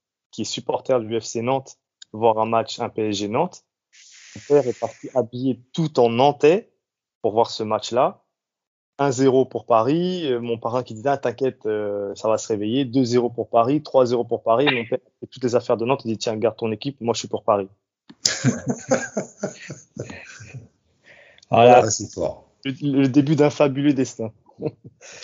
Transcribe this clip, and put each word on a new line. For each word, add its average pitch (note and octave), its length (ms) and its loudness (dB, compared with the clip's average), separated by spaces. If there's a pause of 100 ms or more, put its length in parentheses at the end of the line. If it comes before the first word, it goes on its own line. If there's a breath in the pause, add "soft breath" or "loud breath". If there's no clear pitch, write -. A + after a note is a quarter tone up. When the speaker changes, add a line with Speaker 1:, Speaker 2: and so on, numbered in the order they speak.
(300)
Speaker 1:
qui - 120 -10
est - 20 -4
supporter - 560 -2
du A2+ 200 -4
F - 40 -18
C A2+ 180 -6
Nantes, C3 360 -4 (340)
voir A2 260 2
un A2 80 0
match, A2+ 320 -2
un A2+ 100 -6
P G#2+ 200 -4
S G#2 80 -2
G G2+ 100 -4
Nantes. C#3 380 -4 (720)
Mon G#2 100 -18
père C#3+ 220 2
est A2+ 100 -6
parti - 380 -10
habillé B2 440 -4 (120)
tout D#3 260 -2
en A#2+ 120 6
nantais D3 600 4 (520)
pour G#2+ 100 0
voir A2 180 2
ce - 140 -8
match-là. A2+ 580 -2 (760)
Un C#3 120 2
zéro C3 360 4
pour - 200 -10
Paris. D#3+ 640 0
Euh, A#2+ 100 -2
mon A#2 180 -6
parrain A#2+ 260 -4
qui A2+ 100 -14
dit, « G#2+ 120 -14
Ah, C#3 120 0
t'inquiète, B2+ 480 -4
euh, G2+ 480 -4
ça - 140 -4
va A2 100 2
se - 80 -8
réveiller. A2 380 -2
Deux B2+ 200 0
zéro A#2+ 240 0
pour A#2 220 -8
Paris, B2+ 320 2
trois C3 240 2
zéro A#2+ 180 0
pour A#2 200 -6
Paris. » A#2 280 2
Mon A#2 140 -4
père B2+ 140 -4 (200)
fait - 60 -14
toutes - 160 -14
les B2 140 0
affaires A#2+ 200 0
de A2+ 80 -4
Nantes. C3 200 -2
Il A2+ 80 -4
dit, « G#2 60 -4
Tiens, A2 180 -4
garde A2 200 -2
ton A2+ 140 -4
équipe. A#2+ 300 -8
Moi, A2+ 140 -2
je - 40 -4
suis - 100 -10
pour G#2+ 140 -6
Paris. » G2+ 260 0 (3750 soft breath)
Speaker 2:
Voilà. A#2+ 340 8
Speaker 3:
Ah, A2 60 -2
c'est G#2 220 -6
fort. - 320 -6 (200)
Speaker 1:
Le, C3+ 80 -6 (300)
le C3+ 60 2
début C#3+ 280 4
d'un D3 140 4
fabuleux C#3+ 420 2
destin. B2 400 -4 (920 loud breath)